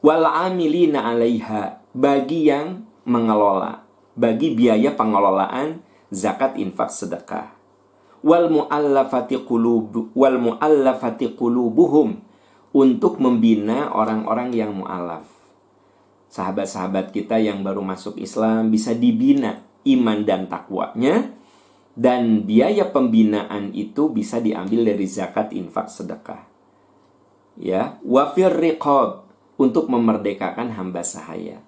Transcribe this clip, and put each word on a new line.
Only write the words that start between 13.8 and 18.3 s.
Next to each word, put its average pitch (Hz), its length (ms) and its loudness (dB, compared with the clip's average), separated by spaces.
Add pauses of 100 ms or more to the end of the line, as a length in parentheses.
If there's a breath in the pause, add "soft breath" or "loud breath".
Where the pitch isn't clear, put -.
orang-orang 110 600 -2
yang 107 240 -4
mu'allaf. 87 520 -10 (1000 soft breath)
Sahabat-sahabat 95 840 -6
kita 107 240 -2
yang 101 240 -2
baru 98 180 -4
masuk 95 380 -8
Islam 110 500 0